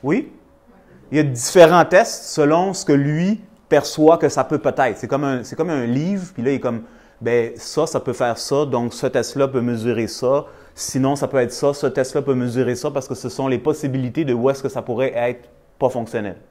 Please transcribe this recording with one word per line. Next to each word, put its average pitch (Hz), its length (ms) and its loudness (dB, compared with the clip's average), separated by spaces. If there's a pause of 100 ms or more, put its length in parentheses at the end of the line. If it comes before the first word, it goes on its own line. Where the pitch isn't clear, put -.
Oui ? 170 280 -2 (800)
Il 135 60 0
y - 20 4
a 151 40 4
différents 160 640 6
tests - 400 2
selon 165 480 2
ce - 120 -8
que 151 80 4
lui 151 480 2 (260)
perçoit 156 500 4
que 165 120 2
ça 135 140 0
peut 139 160 -2
peut-être. 123 380 0
C'est 117 100 -10
comme 139 160 -2
un, 131 200 -2
c'est - 120 -14
comme 160 140 -2
un 139 160 -2
livre, 170 480 -2
puis - 100 -8
là, 143 80 0
il 139 40 0
est 123 40 -2
comme, « 117 240 -4 (380)
Ben, 117 360 0
ça, - 280 -2
ça 156 140 -2
peut 127 140 -4
faire 120 240 -2
ça, 143 280 -2
donc 120 280 -2
ce - 120 -6
test-là 135 440 0
peut 131 120 0
mesurer 117 460 -2
ça, 135 380 -2 (280)
sinon 135 420 -2
ça 139 120 -4
peut 139 100 -2
être 123 140 0
ça, 143 220 0
ce 143 140 -2
test-là 131 340 -2
peut 135 120 0
mesurer 123 420 0
ça, 147 160 -6
parce 139 160 -6
que 127 80 -6
ce 120 120 -10
sont 135 200 -6
les 127 120 0
possibilités 135 640 -2
de 131 100 0
où 120 160 2
est-ce 135 140 -4
que 135 60 -2
ça 120 120 -8
pourrait 123 340 -2
être 120 340 -4 (280)
pas 131 120 2
fonctionnel. » 110 480 -6 (140)